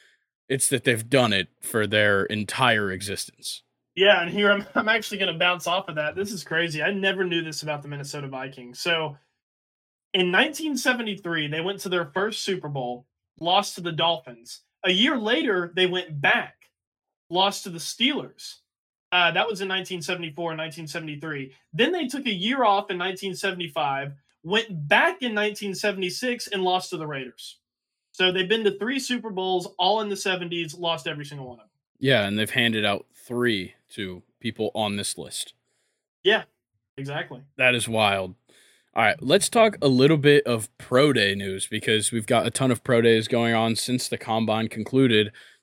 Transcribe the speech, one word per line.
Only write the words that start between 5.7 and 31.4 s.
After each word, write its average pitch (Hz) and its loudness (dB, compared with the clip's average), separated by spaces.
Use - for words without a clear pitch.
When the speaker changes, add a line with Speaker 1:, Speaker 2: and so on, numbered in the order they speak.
Speaker 2:
of 160 -10
that. 151 -4
This 202 -6
is 190 -10
crazy. 160 -2
I 180 0
never 196 -2
knew 170 -2
this 156 -8
about 147 -6
the 143 -16
Minnesota 143 -10
Vikings. 131 -12
So, 160 -2
in 180 0
nineteen 294 0
seventy-three, 196 -2
they 156 -4
went 190 -6
to 196 -10
their 175 -2
first 208 -4
Super 185 -4
Bowl, 123 -8
lost 190 0
to 196 -10
the 170 -4
Dolphins. 151 -4
A 185 2
year 254 2
later, 214 0
they 185 2
went 175 -4
back, 208 0
lost 190 0
to 202 -12
the 165 -10
Steelers. - -4
Uh, 175 4
that 190 0
was 196 -6
in 196 -4
nineteen 185 -4
seventy-four 170 -6
and 156 -8
nineteen 160 -10
seventy-three. 147 -10
Then 254 2
they 330 -2
took 269 -8
a 220 -2
year 233 0
off 202 2
in 180 -4
nineteen 185 -6
seventy-five, 147 -4
went 180 -4
back 311 4
in 240 -2
nineteen 208 -2
seventy-six, 196 -4
and 196 -2
lost 180 0
to 180 -6
the 156 -8
Raiders. 135 -12
So 185 2
they've 180 -2
been 220 0
to 196 2
three 254 -4
Super 240 -6
Bowls, 185 -2
all 202 4
in 208 -4
the 196 -4
seventies, 170 -4
lost 170 -4
every 147 -8
single 143 -12